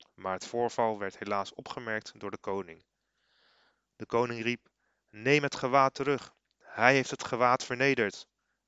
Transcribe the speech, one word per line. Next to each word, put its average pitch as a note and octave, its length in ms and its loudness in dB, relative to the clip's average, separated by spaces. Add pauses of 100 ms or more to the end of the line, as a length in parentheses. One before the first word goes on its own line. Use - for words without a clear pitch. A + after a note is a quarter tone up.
(140)
maar F#2+ 200 -6
het F#2 120 -8
voorval A#2 520 0
werd G2+ 200 -6
helaas G2+ 360 -4
opgemerkt A2 680 -8
door G#2 120 -8
de F#2+ 60 -10
koning. F2+ 480 -8 (1120)
De G#2+ 100 -12
koning A#2 360 0
riep: A#2 280 -4 (400)
"Neem C3 340 2
het C#3+ 120 -2
gewaad C3+ 380 4
terug. C3+ 420 -4 (220)
Hij A#2+ 360 4
heeft C3+ 180 2
het - 120 -6
gewaad B2 400 2
vernederd. B2 640 0 (400)